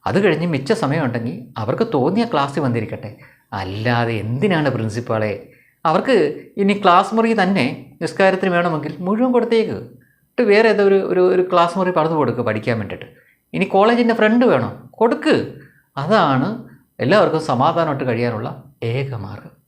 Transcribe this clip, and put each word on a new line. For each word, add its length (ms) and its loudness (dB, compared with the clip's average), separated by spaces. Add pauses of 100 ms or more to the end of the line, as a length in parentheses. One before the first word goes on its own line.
അത് 180 0
കഴിഞ്ഞ് 220 2
മിച്ച 260 -2
സമയമുണ്ടെങ്കിൽ 720 -2 (120)
അവർക്ക് 360 -2
തോന്നിയ 300 2
ക്ലാസ്സിൽ 360 -2
വന്നിരിക്കട്ടെ. 560 -4 (360)
അല്ലാതെ 600 -2
എന്തിനാണ് 580 -2
പ്രിൻസിപ്പാളെ? 800 -4 (380)
അവർക്ക് 540 0 (160)
ഇനി 260 0
ക്ലാസ് 320 4
മുറി 280 2
തന്നെ 440 -2 (160)
നിസ്കാരത്തിന് 480 0
വേണമെങ്കിൽ 480 -2
മുഴുവൻ 340 0
കൊടുത്തേക്ക്. 400 2
എന്നിട്ട് 680 -8
വേറെ 260 4
ഏതോ 160 2
ഒരു, 280 2
ഒരു, 220 4
ഒരു 180 2
ക്ലാസ് 260 2
മുറി 120 0
പണിത് 220 0
കൊടുക്ക് 280 0
പഠിക്കാൻ 380 -2
വേണ്ടിയിട്ട്. 280 -10 (460)
ഇനി 120 -2
കോളേജിൻ്റെ 500 2
ഫ്രണ്ട് 320 4
വേണോ? 280 2 (160)
കൊടുക്ക്. 600 0 (440)
അതാണ് 640 0 (380)
എല്ലാവർക്കും 400 2
സമാധാനമായിട്ട് 640 0
കഴിയാനുള്ള 580 -4 (200)
ഏക 320 -4
മാർഗം. 360 -12 (180)